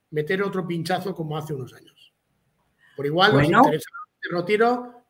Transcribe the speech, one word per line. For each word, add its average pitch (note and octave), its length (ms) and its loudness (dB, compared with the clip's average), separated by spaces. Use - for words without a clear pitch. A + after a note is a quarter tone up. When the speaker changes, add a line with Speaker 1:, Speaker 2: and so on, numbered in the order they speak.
Speaker 1:
meter D#3+ 320 -2
otro F#3 240 -4
pinchazo F3 480 -4
como D#3 220 -6
hace D3+ 180 -8
unos B2+ 200 -10
años. - 400 -20
Por C#3 100 -6
igual, F3+ 260 4
Speaker 2:
Bueno. D#3+ 280 6
Speaker 1:
os - 60 8
interesa - 220 -2
el E3+ 140 -6
retiro, A3+ 720 0